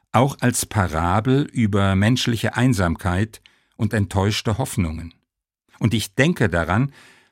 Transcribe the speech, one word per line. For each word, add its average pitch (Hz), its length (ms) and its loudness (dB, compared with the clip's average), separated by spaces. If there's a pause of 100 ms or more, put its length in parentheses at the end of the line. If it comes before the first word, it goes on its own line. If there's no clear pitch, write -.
(120)
auch 131 280 2
als 123 260 0
Parabel 98 840 0
über 98 440 0
menschliche 110 600 0
Einsamkeit 98 840 0 (340)
und 104 180 -2
enttäuschte 104 640 0
Hoffnungen. 82 560 -4 (640)
Und 110 140 0
ich 110 220 -4
denke 139 340 2
daran, 90 420 0 (400)